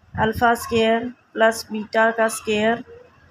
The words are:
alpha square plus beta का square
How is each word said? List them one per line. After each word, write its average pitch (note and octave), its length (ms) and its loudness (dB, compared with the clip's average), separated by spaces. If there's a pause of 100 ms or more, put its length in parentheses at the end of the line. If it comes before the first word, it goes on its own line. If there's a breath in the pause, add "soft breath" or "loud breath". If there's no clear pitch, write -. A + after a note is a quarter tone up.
(140)
alpha A3 420 0
square A3+ 520 0 (260)
plus A3+ 380 0
beta A3 400 0
का A3+ 160 0
square A3 560 -2 (480)